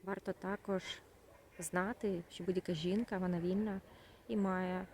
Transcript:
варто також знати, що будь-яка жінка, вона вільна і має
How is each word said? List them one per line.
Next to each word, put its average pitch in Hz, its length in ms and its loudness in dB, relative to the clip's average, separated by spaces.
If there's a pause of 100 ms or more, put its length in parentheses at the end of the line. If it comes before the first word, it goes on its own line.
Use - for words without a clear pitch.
варто 190 300 -2
також 190 500 -2 (760)
знати, 185 680 0
що - 140 -10
будь-яка 180 300 0
жінка, 190 440 0
вона 180 220 2
вільна 190 420 2 (460)
і 226 100 0
має 185 560 2